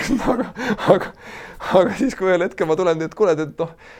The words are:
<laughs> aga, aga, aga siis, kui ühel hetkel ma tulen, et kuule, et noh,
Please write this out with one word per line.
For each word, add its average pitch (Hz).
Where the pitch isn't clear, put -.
<laughs> 254
aga, 247
aga, -
aga 190
siis, 254
kui 190
ühel 180
hetkel 185
ma 156
tulen, 165
et 156
kuule, 196
et 151
noh, 165